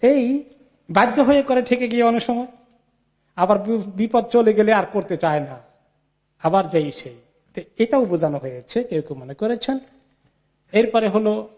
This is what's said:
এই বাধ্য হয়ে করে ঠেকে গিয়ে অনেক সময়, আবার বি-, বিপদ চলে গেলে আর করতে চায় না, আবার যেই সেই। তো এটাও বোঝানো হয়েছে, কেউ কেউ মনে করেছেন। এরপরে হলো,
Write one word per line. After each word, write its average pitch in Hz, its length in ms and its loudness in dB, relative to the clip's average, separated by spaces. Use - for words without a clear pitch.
এই 269 420 2
বাধ্য 226 320 4
হয়ে 277 220 4
করে 254 180 0
ঠেকে 247 260 -2
গিয়ে 233 160 0
অনেক 233 180 2
সময়, 247 260 -6
আবার 190 240 2
বি-, 202 360 -4
বিপদ 226 320 0
চলে 226 260 4
গেলে 214 200 4
আর 196 120 2
করতে 185 320 -4
চায় 151 220 0
না, 135 200 -10
আবার 170 260 0
যেই 151 220 0
সেই। 123 240 -18
তো 185 80 -12
এটাও 233 280 2
বোঝানো 156 320 -2
হয়েছে, 127 460 -8
কেউ 165 180 -4
কেউ 147 160 -14
মনে 131 160 -16
করেছেন। 240 460 -4
এরপরে 220 360 2
হলো, 214 500 -2